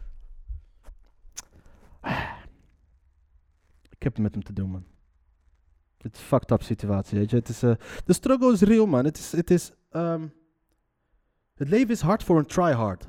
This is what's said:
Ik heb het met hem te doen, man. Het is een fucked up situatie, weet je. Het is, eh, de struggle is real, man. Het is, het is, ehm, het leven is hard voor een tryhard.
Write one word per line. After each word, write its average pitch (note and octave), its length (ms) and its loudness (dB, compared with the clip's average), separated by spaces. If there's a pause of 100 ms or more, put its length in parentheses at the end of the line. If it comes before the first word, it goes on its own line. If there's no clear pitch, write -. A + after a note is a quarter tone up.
(4000)
Ik - 140 -18
heb A2+ 100 -4
het - 80 -6
met G#2 120 -2
hem G2+ 100 -10
te G#2 100 -14
doen, F#2+ 160 -6
man. F2+ 160 -10 (1120)
Het - 160 -12
is - 60 -20
een - 60 -20
fucked - 260 2
up A2 100 2
situatie, G2+ 560 -2
weet G#2 120 2
je. B2+ 60 0
Het A#2 140 0
is, - 140 -6
eh, A#2+ 120 4 (300)
de - 80 4
struggle B3+ 400 2
is F#3 80 4
real, A3 240 6
man. C3+ 200 2
Het D#3 120 -2
is, - 140 -14
het E3+ 200 0
is, F3 200 0 (180)
ehm, E3 380 -4 (1300)
het C#3+ 160 -6
leven A3 200 2
is A#3 120 -2
hard F3+ 220 0
voor F3 140 4
een D3 80 2
tryhard. A#2+ 640 0